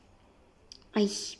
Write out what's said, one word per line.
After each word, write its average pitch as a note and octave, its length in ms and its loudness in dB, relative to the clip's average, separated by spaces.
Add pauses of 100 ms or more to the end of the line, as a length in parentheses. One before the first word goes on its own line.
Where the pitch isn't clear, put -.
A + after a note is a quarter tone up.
(960)
Ay, G#3 140 4 (300)